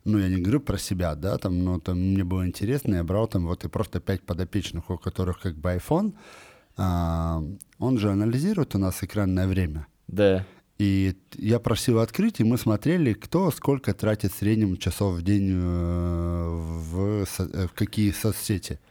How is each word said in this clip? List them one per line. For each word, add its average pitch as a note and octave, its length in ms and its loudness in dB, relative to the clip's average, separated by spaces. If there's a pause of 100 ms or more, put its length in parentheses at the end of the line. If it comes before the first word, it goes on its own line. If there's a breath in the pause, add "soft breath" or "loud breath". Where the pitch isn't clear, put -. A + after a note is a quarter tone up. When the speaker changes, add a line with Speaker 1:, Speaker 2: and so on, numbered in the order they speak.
Speaker 1:
ну, G#2+ 140 4
я F#2+ 100 2
не F#2 140 2
говорю A2+ 180 2
про G2+ 180 -2
себя, F2 360 -2
да, D2+ 240 -2
там, F2+ 260 0
но F2+ 140 0
там F2+ 220 -4
мне F#2+ 240 2
было F#2 220 -2
интересно, A2 500 -2
я E2+ 80 0
брал G2+ 240 0
там F2+ 180 -2
вот F2 180 -4
и E2+ 40 -6
просто - 320 -4
пять F#2+ 220 -4
подопечных, F2+ 680 -6
у F2+ 80 -2
которых F2+ 420 -4
как F2 160 -6
бы D#2 140 -4
iPhone, D#3+ 440 -2 (640 loud breath)
а, E2 640 0 (360)
он B2+ 200 0
же G#2 120 2
анализирует B2+ 640 0
у G#2 40 2
нас F#2+ 240 0
экранное F#2+ 440 0
время. F2 400 0 (220)
Speaker 2:
Да. F#2+ 360 4 (340 loud breath)
Speaker 1:
И G2 360 4 (160)
т-, - 120 -12
я A2+ 180 4
просил A2+ 400 2
открыть, G3 400 0
и A#2+ 40 4
мы A#2 140 4
смотрели, C3+ 540 2
кто E3+ 380 0
сколько C3+ 440 0
тратит G#2+ 380 0
в - 60 -12
среднем G#2 380 2
часов F#2+ 380 0
в E2+ 80 -4
день, G2 300 4
э, F2 960 0
в E2 800 -2
со-, - 260 -4
э, F#2+ 160 -2
в - 60 -8
какие G#2 380 0
соцсети. - 680 -4 (120)